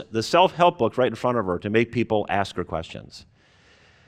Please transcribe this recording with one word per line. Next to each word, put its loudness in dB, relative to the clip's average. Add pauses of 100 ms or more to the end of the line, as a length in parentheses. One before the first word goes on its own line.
(100)
the -2
self-help 4
books 0
right 2
in -6
front -2
of 0
her -2
to -6
make 2
people -2
ask -2
her -4
questions. -10 (800)